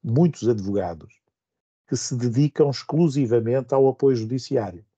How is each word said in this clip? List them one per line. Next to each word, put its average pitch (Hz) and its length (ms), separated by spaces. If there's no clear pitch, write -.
muitos 131 460
advogados 95 720
que 127 100
se - 200
dedicam 123 540
exclusivamente 127 1000
ao 135 140
apoio 131 300
judiciário. 110 680